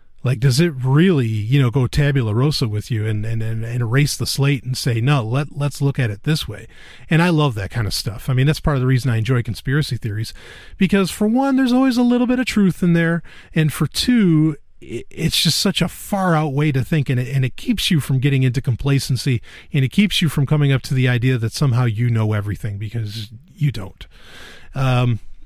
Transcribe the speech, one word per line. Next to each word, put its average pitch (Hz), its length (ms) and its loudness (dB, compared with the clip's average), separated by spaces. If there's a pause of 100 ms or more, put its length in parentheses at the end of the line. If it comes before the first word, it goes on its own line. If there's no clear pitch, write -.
(220)
Like, 123 180 0
does 131 200 4
it 170 120 2 (100)
really, 143 460 4
you 110 320 0
know, 123 100 2
go 127 160 2
tabula 139 480 0
rasa 131 320 0
with 104 240 -4
you 107 160 -2
and, 107 200 -2
and, 110 160 -2
and, 113 240 -4
and 120 160 -4
erase 135 340 2
the 117 80 -4
slate 139 400 0
and 131 140 -4
say, 117 200 -2
"No, 131 240 2
let, 131 320 -4
let's 143 280 -4
look 139 160 0
at 123 100 0
it 101 140 -8
this 151 260 -2
way"? - 180 -14 (440)
And 160 100 4
I 175 80 4
love 151 280 2
that 98 140 -4
kind 120 160 -2
of - 60 -4
stuff. - 380 -6
I - 20 0
mean, 127 140 2
that's 151 140 0
part 147 180 0
of - 20 0
the 127 60 0
reason 131 240 2
I 113 80 0
enjoy 117 240 0
conspiracy 131 560 -4
theories, 110 340 -6 (460)
because 190 320 2
for 214 180 0
one, 262 280 2
there's 254 180 2
always 254 240 2
a 247 40 4
little 247 240 2
bit 247 120 2
of 254 80 -2
truth 196 360 2
in 175 120 4
there. 170 280 2 (320)
And 156 160 2
for 151 160 -2
two, 160 680 2 (240)
i-, - 300 -12
it's - 280 -2
just - 200 0
such - 240 0
a 196 60 0
far 185 460 -2
out 151 200 0
way 147 180 2
to 127 100 0
think, 147 280 0
and 127 100 0
it, 127 80 -4
and 131 160 0
it 123 120 -4
keeps - 340 -2
you 160 100 4
from 135 180 0
getting 135 260 2
into 127 180 0
complacency, 131 800 0 (320)
and 139 100 2
it 123 80 -2
keeps 202 300 2
you 151 80 2
from 139 160 0
coming 147 260 2
up 135 120 2
to 139 100 -4
the 131 120 2
idea 127 300 2
that 113 160 -4
somehow 127 320 2
you 120 240 0
know 110 240 2
everything, 101 460 -4
because 107 500 -8 (260)
you 147 160 0
don't. 95 360 -10 (680)
Um, 123 460 0 (240)